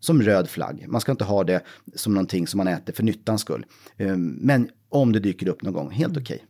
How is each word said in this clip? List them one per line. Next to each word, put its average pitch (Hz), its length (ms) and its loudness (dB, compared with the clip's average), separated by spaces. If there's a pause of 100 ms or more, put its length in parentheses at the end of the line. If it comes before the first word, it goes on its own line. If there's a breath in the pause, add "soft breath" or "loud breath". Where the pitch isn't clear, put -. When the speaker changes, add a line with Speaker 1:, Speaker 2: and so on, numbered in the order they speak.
Speaker 1:
som 156 220 4
röd 98 260 4
flagg. 73 400 -8
Man 104 120 -2
ska 139 120 -2
inte 113 120 -2
ha 98 200 2
det 90 180 0 (320 loud breath)
som 107 200 -2
någonting 92 320 0
som 98 120 -4
man 95 100 0
äter 85 240 -4
för - 100 -6
nyttans 107 380 0
skull. 60 260 -6 (300 loud breath)
Ehm, 90 440 -2
men 127 300 2 (180)
om 131 240 4
det 110 80 4
dyker 95 280 -2
upp 87 140 -2
någon 101 100 -4
gång, 76 180 -6
helt 147 220 -2
Speaker 2:
Mm. 151 100 -4
Speaker 1:
okej, - 280 -10